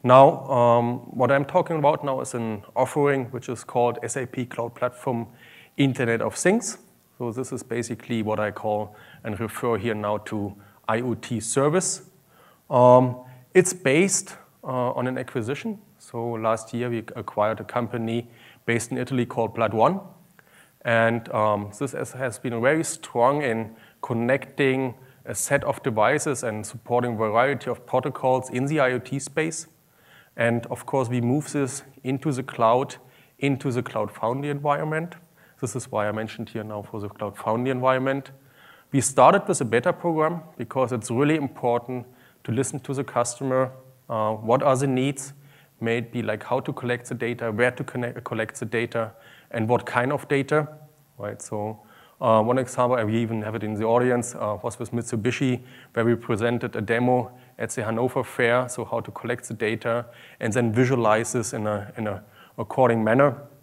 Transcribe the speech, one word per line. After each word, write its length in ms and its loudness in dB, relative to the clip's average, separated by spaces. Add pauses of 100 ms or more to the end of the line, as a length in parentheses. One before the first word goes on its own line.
Now, 420 8
um, 520 4 (200)
what 140 4
I'm 140 4
talking 320 0
about 280 2
now 160 -2
is 140 -8
an 280 -4 (120)
offering 560 2
which 180 -10
is 140 -8
called 400 0
S 140 -6
A 100 -6
P 180 -6
Cloud 300 -8
Platform 500 -4 (520)
Internet 440 2
of 140 -4
Things. 420 0 (400)
So 140 -6
this 200 -8
is 120 -8
basically 580 -6
what 180 -2
I 120 -2
call 440 -4 (280)
and 160 -8
refer 380 -2
here 180 -2
now 220 -2
to 380 -6 (320)
I 140 0
O 140 -2
T 240 -6
service. 640 0 (680)
Um, 540 8 (320)
it's 180 6
based, 640 2 (280)
uh, 280 -2
on 160 -2
an 100 -4
acquisition. 640 -6 (180)
So 360 -8
last 420 -2
year 160 -2
we 80 -2 (160)
acquired 440 -2
a 40 -10
company 640 -4 (400)
based 240 0
in 80 -4
Italy 260 -2
called 300 -4
Plat 180 0
One. 280 2 (840)
And, 480 2
um, 380 0 (100)
this 120 -4
has, 220 -6
has 260 -6
been 200 -4
very 240 4
strong 600 2
in 320 -2 (260)
connecting 960 0 (300)
a 100 -8
set 280 0
of 200 -4
devices 580 2
and 240 -4
supporting 480 -2
a 40 -4
variety 520 2
of 160 -6
protocols 640 0
in 160 -2
the 140 0
I 140 4
O 40 -2
T 220 -6
space. 480 -6 (680)
And 360 0
of 160 -10
course, 200 0
we 140 -2
move 300 0
this 320 -4 (200)
into 280 -2
the 100 -2
cloud, 540 0 (420)
into 340 0
the 120 -2
Cloud 260 -4
Foundry 400 -4
environment. 640 -4 (460)
This 160 -6
is 160 -8
why 160 0
I 40 -2
mentioned 380 -8
here 140 -8
now 180 -10
for 180 -12
the 100 -8
Cloud 280 -8
Foundry 320 0
environment. 600 0 (600)
We 100 2
started 460 6
with 140 0
a 40 0
beta 280 2
program 480 -2 (160)
because 340 -2
it's 200 -4
really 240 4
important 720 -4 (360)
to 80 -6
listen 280 -2
to 160 -8
the 80 -4
customer. 680 0 (380)
Uh, 240 0
what 300 2
are 120 6
the 120 0
needs? 460 -2 (460)
May 180 0
it 140 -6
be, 100 -4
like, 220 -4
how 160 -2
to 120 -6
collect 380 -6
the 60 -6
data, 360 -4
where 200 2
to 120 -8
connect, 400 -6
collect 360 -4
the 80 -6
data, 460 -2 (360)
and 180 -2
what 160 2
kind 300 0
of 140 -6
data, 400 0 (500)
right? 240 -10
So, 400 -8 (400)
uh, 220 6
one 160 2
example, 380 2
I 120 0
even 320 0
have 140 -6
it 80 -4
in 100 -4
the 120 -2
audience, 500 2
uh, 260 -4
was 160 -6
with 140 -10
Mitsubishi, 680 -2 (340)
where 120 0
we 80 4
presented 600 -2
a 60 -4
demo 500 2 (260)
at 140 -6
the 100 -6
Hannover 420 -2
Fair, 460 2
so 160 -8
how 140 -4
to 100 -10
collect 380 -8
the 80 -8
data 500 -2 (340)
and 140 -2
then 180 2
visualize 640 4
this 180 -2
in 140 -6
a, 320 -4
in 80 -4
a 180 -6 (360)
according 440 2
manner. 380 4 (220)